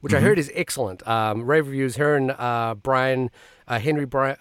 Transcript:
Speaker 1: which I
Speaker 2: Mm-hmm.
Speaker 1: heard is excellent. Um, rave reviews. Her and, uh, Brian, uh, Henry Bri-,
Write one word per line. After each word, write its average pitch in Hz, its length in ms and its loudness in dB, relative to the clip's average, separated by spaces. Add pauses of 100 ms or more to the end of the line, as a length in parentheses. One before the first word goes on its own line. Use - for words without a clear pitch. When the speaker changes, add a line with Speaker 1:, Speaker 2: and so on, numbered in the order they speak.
Speaker 1:
which 143 120 -2
I 147 40 4
Speaker 2:
Mm-hmm. 123 80 4
Speaker 1:
heard 202 140 6
is 143 140 -2
excellent. 113 540 -6
Um, 113 380 0
rave 147 200 2
reviews. 135 300 -4
Her 147 220 2
and, 135 140 0
uh, 117 520 -2
Brian, 131 480 0 (360)
uh, 120 100 -4
Henry 143 280 -2
Bri-, 135 360 0